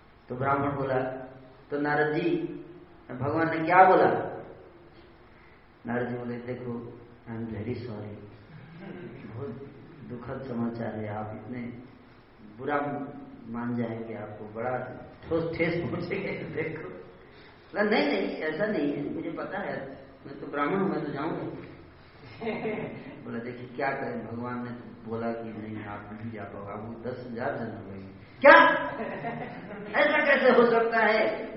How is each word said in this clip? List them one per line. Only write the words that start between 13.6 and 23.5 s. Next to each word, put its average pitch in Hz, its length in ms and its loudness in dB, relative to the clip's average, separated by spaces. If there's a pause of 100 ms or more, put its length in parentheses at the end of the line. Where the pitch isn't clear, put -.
जाएंगे, 113 380 -2
आपको 107 300 -10
बड़ा 117 340 -2 (500)
ठोस 160 300 0
ठेस 170 320 0
पहुंचेंगे।" 175 720 -4
देखो, - 260 -6
बोला, - 920 -8
"नहीं, 226 240 4
नहीं, 196 300 0
ऐसा 156 300 -2
नहीं 165 260 0
है, - 220 -4
मुझे 165 160 -6
पता 185 280 -6
है, 139 400 -6 (280)
मैं 143 140 -12
तो 151 60 -10
ब्राह्मण 143 300 0
हूं, 185 120 2
मैं 151 160 0
तो 147 80 -4
जाऊंगा।" 151 300 -4 (1800)
बोला, 120 140 -6
"देखिए, 120 280 -8